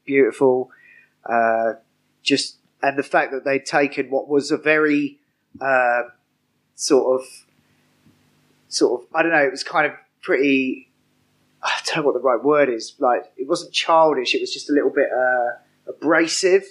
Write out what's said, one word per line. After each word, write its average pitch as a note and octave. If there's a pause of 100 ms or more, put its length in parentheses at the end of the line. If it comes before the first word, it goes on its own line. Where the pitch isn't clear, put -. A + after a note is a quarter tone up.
beautiful. C3 (520)
Uh, A2+ (500)
just, - (260)
and C#3
the C3+
fact C#3
that C3
they'd C#3
taken C#3+
what C3
was C#3+
a D3+
very, D3+ (400)
uh, B2+ (720)
sort B2+
of, - (1400)
sort B2
of, -
I E3
don't E3
know, D3+
it C3+
was C3+
kind D#3+
of C#3 (280)
pretty, C3+ (720)
I - (140)
don't -
know D#3
what C#3
the B2
right A#2+
word C#3+
is. A2+
Like, B2
it C3+
wasn't E3
childish. D#3+
It -
was B2+
just -
a D3
little C3+
bit, C#3
uh, B2 (300)
abrasive, E3